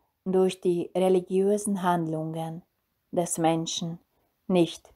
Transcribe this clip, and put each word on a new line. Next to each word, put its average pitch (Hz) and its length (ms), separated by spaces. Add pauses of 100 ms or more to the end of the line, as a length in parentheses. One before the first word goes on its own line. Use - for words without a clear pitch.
(240)
durch 185 360
die 175 340
religiösen 190 880
Handlungen 160 800 (480)
des 175 280
Menschen 165 600 (480)
nicht 175 500